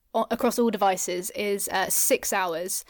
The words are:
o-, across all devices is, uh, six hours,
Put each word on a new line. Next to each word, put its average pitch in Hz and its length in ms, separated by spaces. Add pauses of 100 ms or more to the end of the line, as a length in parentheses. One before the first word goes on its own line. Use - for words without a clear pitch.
(140)
o-, 226 160
across 233 300
all 233 100
devices 185 600
is, 202 380
uh, 190 200
six - 420
hours, 185 580